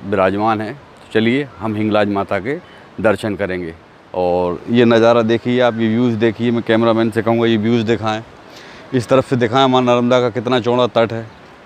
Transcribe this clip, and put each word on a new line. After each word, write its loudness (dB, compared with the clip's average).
विराजमान 0
है। -10
तो -20
चलिए 0
हम -6
हिंगलाज 0
माता -4
के -6
दर्शन 0
करेंगे। -6
और -2
ये 4
नज़ारा 4
देखिए 0
आप, 2
ये -2
व्यूज़ 0
देखिए, 0
मैं -2
कैमरामैन 2
से -2
कहूँगा 0
ये 2
व्यूज़ 0
दिखाएँ, -2
इस -2
तरफ 2
से 0
दिखाएँ 2
माँ 2
नर्मदा 2
का 0
कितना -2
चौड़ा 0
तट 0
है, -10